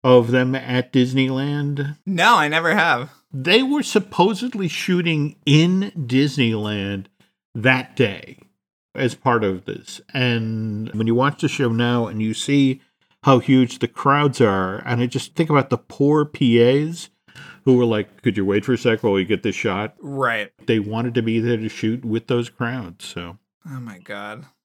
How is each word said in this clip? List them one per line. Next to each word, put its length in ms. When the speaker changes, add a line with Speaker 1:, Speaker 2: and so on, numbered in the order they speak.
Speaker 1:
of 280
them 220
at 400
Disneyland? 1120
Speaker 2:
No, 300
I 120
never 280
have. 340
Speaker 1:
They 300
were 200
supposedly 840
shooting 680
in 520
Disneyland 1080
that 400
day 420
as 220
part 280
of 220
this. 360
And 800
when 140
you 80
watch 260
the 80
show 200
now 380
and 140
you 140
see 440
how 160
huge 400
the 80
crowds 520
are, 460
and 160
I 60
just 280
think 140
about 220
the 80
poor 460
P 360
As 480
who 120
were 80
like, 380
"Could 120
you 80
wait 220
for 80
a 40
sec 260
while 100
we 100
get 180
this 140
shot?" 460
Speaker 2:
Right. 500
Speaker 1:
They 120
wanted 360
to 60
be 180
there 160
to 140
shoot 340
with 240
those 220
crowds, 560
so. 320
Speaker 2:
Oh, 140
my 200
God. 440